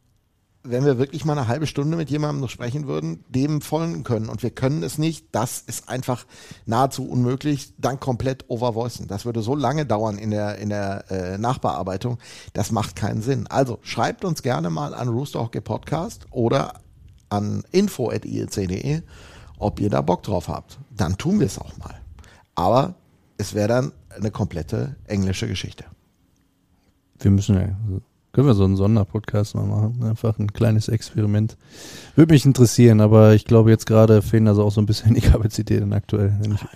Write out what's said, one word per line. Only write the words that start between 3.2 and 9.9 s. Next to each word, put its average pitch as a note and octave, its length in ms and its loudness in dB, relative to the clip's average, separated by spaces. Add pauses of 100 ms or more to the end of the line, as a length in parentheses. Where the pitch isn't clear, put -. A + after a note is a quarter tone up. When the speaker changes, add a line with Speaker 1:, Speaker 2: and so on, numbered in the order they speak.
Speaker 1:
dem D3 320 -2
folgen E3 420 -6
können. A2 260 -4
Und A#2+ 140 -10
wir A#2 80 -4
können D3 320 -2
es D3+ 160 -8
nicht. D#3+ 320 -4
Das A2+ 340 -4
ist - 240 -12
einfach B2 360 -6 (420)
nahezu B2+ 420 0
unmöglich, C3 680 -2
dann C3 200 -4
komplett C3 480 -4
overvoicen. A#2+ 600 -4
Das G2 180 -10
würde A#2 160 -4
so A#2 140 -2
lange D3 320 -2
dauern G#2+ 320 -2